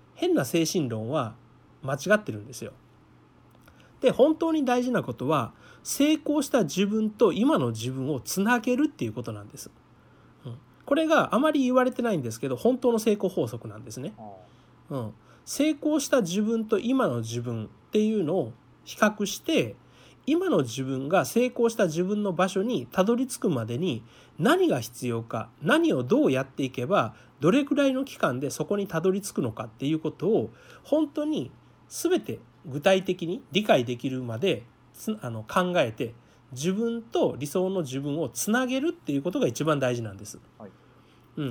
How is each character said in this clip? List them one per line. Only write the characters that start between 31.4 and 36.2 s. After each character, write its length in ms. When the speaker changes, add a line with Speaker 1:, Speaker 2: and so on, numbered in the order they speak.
Speaker 1:
全 320
て 180
具 160
体 220
的 240
に 240
理 140
解 200
で 120
き 120
る 140
ま 160
で、 240
つ-、 280
あ 80
の、 120
考 340
え 140
て、 240